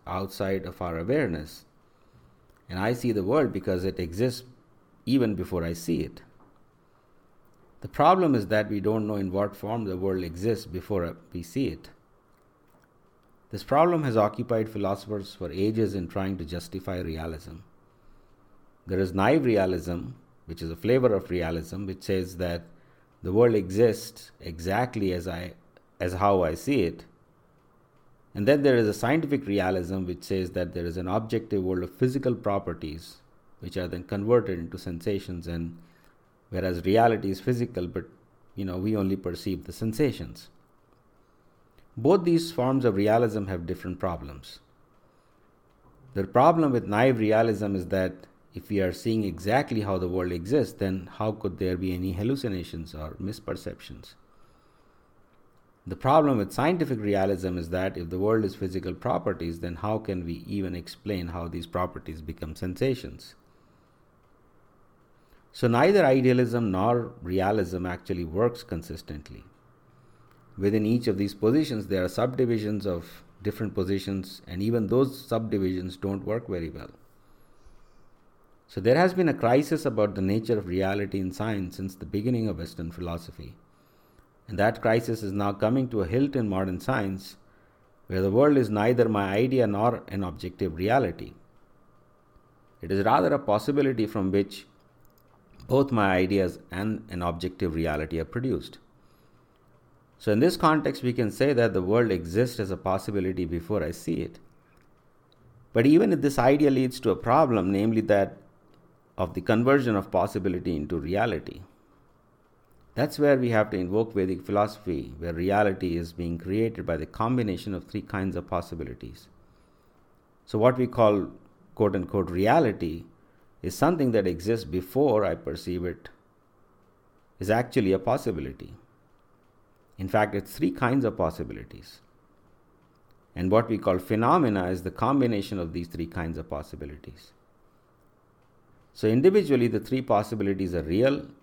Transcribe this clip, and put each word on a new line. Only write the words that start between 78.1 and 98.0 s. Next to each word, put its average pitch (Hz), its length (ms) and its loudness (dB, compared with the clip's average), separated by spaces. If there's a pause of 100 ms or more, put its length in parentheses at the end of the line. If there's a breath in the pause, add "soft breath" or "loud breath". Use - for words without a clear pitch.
So - 120 -8
there 117 160 6
has 180 180 4
been 180 140 2
a 135 60 2
crisis 123 520 2
about 107 280 2
the 98 60 -4
nature 107 380 0
of 95 100 -6
reality 98 500 -2
in 92 140 -4
science 101 440 -6
since 95 200 -8
the - 100 -12
beginning 110 400 -2
of 90 120 -4
Western 82 340 -10
philosophy. 85 640 -10 (920 soft breath)
And 92 120 -6
that 107 240 2
crisis 117 400 2
is 98 100 -4
now 101 200 0
coming 120 360 2
to 113 140 0
a 90 40 -2
hilt 135 300 0
in 113 120 0
modern 95 320 0
science, 98 560 -4 (720 soft breath)
where 92 120 0
the 98 100 4
world 139 260 6
is 123 120 4
neither 113 400 4
my 101 240 0
idea 123 340 2
nor 104 420 0
an 101 140 -4
objective 90 540 -6
reality. 95 580 -2 (1500)
It 87 100 -6
is 98 120 2
rather 151 280 4
a 143 60 4
possibility 131 680 0
from 98 240 -2
which 98 360 0 (1040)
both 135 240 2
my 101 240 4
ideas 92 420 2 (140)
and 101 380 -4
an 90 120 -6
objective 87 540 -2
reality 78 420 -2